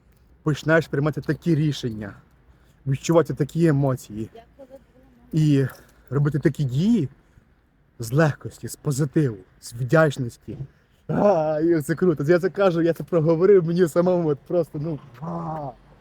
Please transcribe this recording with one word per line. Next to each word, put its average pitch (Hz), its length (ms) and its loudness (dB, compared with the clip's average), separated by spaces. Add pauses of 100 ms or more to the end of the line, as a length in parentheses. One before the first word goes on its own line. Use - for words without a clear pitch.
(440)
починаєш 156 440 2
приймати 147 340 -2
такі 160 340 -2
рішення, 120 580 -4 (760)
відчувати 156 460 2
такі 160 340 0
емоції 131 600 -2 (1000)
і 147 340 2 (440)
робити 143 300 -2
такі 147 240 0
дії 151 460 0 (880)
з 113 140 -8
легкості, 139 540 -2
з - 80 -14
позитиву, 139 640 -2 (220)
з - 140 -18
вдячності. 131 840 0 (500)
А, 156 560 2
як 165 220 2
це 165 100 -2
круто. 156 280 0
Я 170 160 4
це 180 100 -2
кажу, 170 320 0
я 165 120 2
це 156 100 -12
проговорив, 170 640 4
мені 170 220 2
самому 175 420 0
от 143 100 -2
просто, 165 400 -4
ну, 151 200 -6 (220)
вау, 160 500 -10 (300)